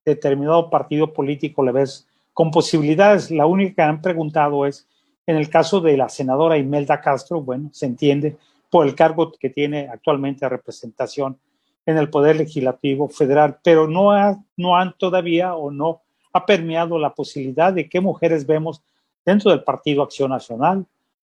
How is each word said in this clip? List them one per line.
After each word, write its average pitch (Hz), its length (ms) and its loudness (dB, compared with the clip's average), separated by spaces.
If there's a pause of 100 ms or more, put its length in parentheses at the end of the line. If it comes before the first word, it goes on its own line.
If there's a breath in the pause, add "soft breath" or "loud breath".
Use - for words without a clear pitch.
de 147 100 2
determinado 147 540 0
partido 156 420 -2
político 143 540 -4
le 123 60 0
ves 135 360 -2 (260)
con 165 180 0
posibilidades. 165 800 2
La 151 140 2
única 190 300 0
que 175 60 0
han 156 200 0
preguntado 151 640 -2
es 139 220 -6 (380)
en 165 100 0
el 151 140 -2
caso 170 320 2
de 156 160 4
la 127 100 0
senadora 147 500 0
Imelda 143 440 -2
Castro, 151 400 -4
bueno, 135 320 -8
se - 140 -8
entiende 143 500 -2 (320)
por 165 160 4
el - 100 -2
cargo 160 360 2
que - 180 -8
tiene 147 400 -4
actualmente 139 560 -4
de 127 40 -2
representación 127 880 -8 (480)
en 160 120 0
el 151 120 0
Poder 151 260 4
Legislativo 139 760 -4
Federal, 147 540 0
pero 160 240 4
no 190 240 2
ha, 202 260 2 (180)
no 175 220 2
han 180 200 0
todavía 175 580 -2
o 147 160 -8
no 156 300 -4 (300)
ha 180 140 0
permeado 165 540 0
la 143 140 -2
posibilidad 147 600 -2
de 175 160 -4
qué 180 100 -2
mujeres 165 460 -2
vemos 156 360 -4 (440)
dentro 202 260 4
del 156 120 2
Partido 143 400 -2
Acción 139 260 -4
Nacional, 135 560 -2 (380)